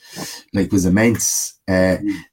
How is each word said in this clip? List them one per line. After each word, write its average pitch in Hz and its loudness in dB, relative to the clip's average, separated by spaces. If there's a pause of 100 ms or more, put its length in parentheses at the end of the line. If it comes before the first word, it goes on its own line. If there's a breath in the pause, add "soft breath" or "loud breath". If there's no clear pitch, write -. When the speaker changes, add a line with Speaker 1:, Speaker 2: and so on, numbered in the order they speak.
(540 loud breath)
Speaker 1:
like, 95 0
was 92 2
immense. 107 0 (100)
Uh, 95 0 (300)
Speaker 2:
Mm. 101 -4 (180 loud breath)